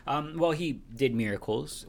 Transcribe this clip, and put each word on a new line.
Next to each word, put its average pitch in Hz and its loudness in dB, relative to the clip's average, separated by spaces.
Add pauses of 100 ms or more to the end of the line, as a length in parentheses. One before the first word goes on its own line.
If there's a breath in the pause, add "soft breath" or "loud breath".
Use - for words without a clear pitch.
Um, 151 -2
well, 165 6
he 151 -2 (140)
did 123 2
miracles. 110 -2